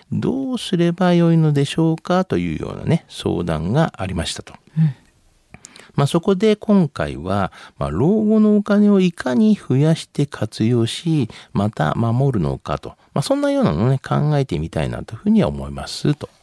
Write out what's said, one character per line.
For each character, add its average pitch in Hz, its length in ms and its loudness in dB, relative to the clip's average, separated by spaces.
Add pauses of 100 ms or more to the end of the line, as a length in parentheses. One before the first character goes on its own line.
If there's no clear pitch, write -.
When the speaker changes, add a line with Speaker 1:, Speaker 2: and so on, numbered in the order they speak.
(120)
Speaker 1:
ど 262 420 -2
う 240 60 -4
す - 200 -4
れ 170 140 2
ば 180 200 2
よ 170 200 4
い 165 40 4
の 156 160 4
で 143 140 2
し - 120 -6
ょ 160 140 2
う 160 40 -4
か 180 280 -2
と - 140 -2
い 85 180 -2
う - 20 -6
よ - 160 -8
う - 40 -12
な - 60 -10
ね、 151 240 0
相 92 360 -4
談 82 300 -2
が 160 240 0
あ 95 80 -6
り 92 80 -6
ま 82 100 -4
し - 80 -8
た - 100 -12
と。 - 120 -20 (240)
Speaker 2:
う - 20 4
ん。 151 140 2 (1000)
Speaker 1:
ま 143 100 0
あ、 - 20 2
そ 170 160 0
こ 196 120 0
で 208 220 2
今 196 320 2
回 73 300 -6
は、 95 340 -2 (240)
ま 71 120 -2
あ、 - 20 -4
老 95 180 0
後 214 320 2
の 214 160 4
お 208 60 2
金 208 260 2
を 202 120 4
い 180 120 2
か 254 220 -4
に 214 200 4
増 - 220 -2
や 156 180 4
し - 140 -6
て - 160 -2
活 - 400 -4
用 117 220 2
し、 151 420 -2 (240)
ま - 160 0
た - 280 -2
守 120 420 0
る - 20 0
の 69 160 -2
か - 220 -6
と。 - 160 -16 (180)
ま - 60 -2
あ、 147 40 0
そ 269 120 0
ん 285 80 -2
な 285 80 0
よ 277 100 0
う 254 40 2
な 101 100 2
の 87 100 0
を 131 60 4
ね、 135 120 0
考 143 360 0
え 135 80 0
て 85 120 -4
み 80 120 -6
た 80 140 -2
い 64 40 -2
な 60 160 -8
と - 120 -14
い - 0 -
う - 20 -12
ふ - 80 -10
う 208 40 2
に 214 120 4
は 98 60 2
思 69 200 -8
い - 20 -10
ま 69 160 -10
す - 280 -4
と。 - 160 -14 (120)